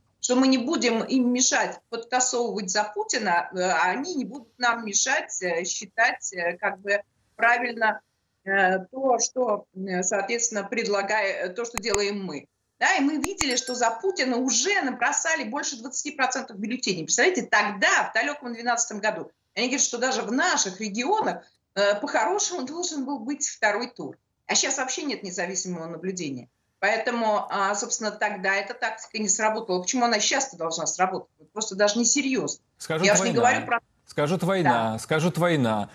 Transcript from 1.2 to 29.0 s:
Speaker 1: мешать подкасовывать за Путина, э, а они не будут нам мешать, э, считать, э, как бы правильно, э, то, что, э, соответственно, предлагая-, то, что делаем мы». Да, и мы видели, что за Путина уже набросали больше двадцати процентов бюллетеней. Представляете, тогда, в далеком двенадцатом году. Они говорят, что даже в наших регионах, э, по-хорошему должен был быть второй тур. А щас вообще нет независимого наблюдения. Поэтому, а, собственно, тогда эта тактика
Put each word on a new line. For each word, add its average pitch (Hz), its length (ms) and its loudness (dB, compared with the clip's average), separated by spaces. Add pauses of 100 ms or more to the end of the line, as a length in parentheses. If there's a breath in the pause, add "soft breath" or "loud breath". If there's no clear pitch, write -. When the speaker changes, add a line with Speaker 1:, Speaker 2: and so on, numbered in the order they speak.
Speaker 1:
мешать 247 480 2 (100)
подкасовывать 233 800 -2
за 208 120 2
Путина, 208 720 0
э, 185 80 -2
а 180 300 2
они 285 240 -4
не 254 100 -2
будут 240 320 -16
нам 233 280 0
мешать, 262 580 0
э, 175 220 0
считать, 226 680 -2
э, 175 240 -2
как 196 220 -4
бы 202 220 0 (340)
правильно, 226 640 2 (440)
э, 190 340 4 (120)
то, 262 280 2
что, 226 460 0 (100)
э, 190 280 -2
соответственно, 208 600 -2
предлагая-, 196 840 0
то, 240 160 -6
что 233 140 -8
делаем 202 440 0
мы». 151 220 -8 (340)
Да, 330 160 4
и 320 60 2
мы 294 160 2
видели, 285 380 0
что 247 180 -4
за 233 160 2
Путина 254 480 -2
уже 294 460 0
набросали 277 600 -2
больше 262 340 -6
двадцати 262 340 -8
процентов 254 480 -4
бюллетеней. 208 460 -4
Представляете, 359 420 2
тогда, 220 600 2
в - 60 -10
далеком 254 400 -2
двенадцатом 233 460 -2
году. 214 320 -2 (240)
Они 220 100 0
говорят, 254 160 0
что - 160 0
даже 226 240 0
в 196 100 -4
наших 269 480 2
регионах, 247 640 0 (300 loud breath)
э, 302 220 4
по-хорошему 330 720 0
должен 311 360 -6
был 277 140 -4
быть 240 300 -6
второй 220 420 0
тур. 147 260 -10 (300)
А - 80 -4
щас - 240 0
вообще 262 240 -4
нет 247 220 -6
независимого 180 640 -6
наблюдения. 165 640 -8 (300)
Поэтому, 220 680 0
а, 196 240 0
собственно, 214 380 -2
тогда 196 420 -2
эта 196 220 -2
тактика - 420 -6